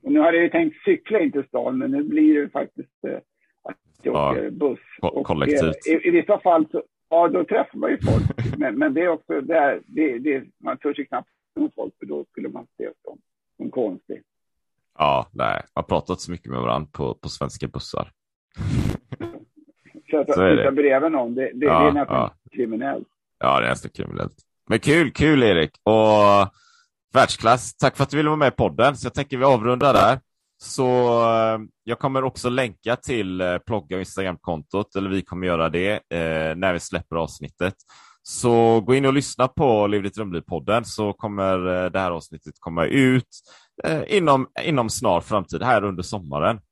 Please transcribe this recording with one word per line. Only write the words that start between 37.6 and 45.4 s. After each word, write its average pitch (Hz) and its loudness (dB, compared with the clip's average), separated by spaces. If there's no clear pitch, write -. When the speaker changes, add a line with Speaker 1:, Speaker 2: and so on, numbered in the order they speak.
Speaker 2:
Så 117 4
gå 120 2
in 139 2
och 135 4
lyssna 135 0
på 117 2
Lev 101 0
ditt 98 -6
drömliv-podden, 92 -4
så 104 -4
kommer, 95 -2
eh, 87 -4
det 92 -4
här 95 -2
avsnittet 80 -12
komma 85 -2
ut, 127 2
eh, 156 -2
inom, 143 2
inom 127 0
snar 95 0
framtid, 90 -4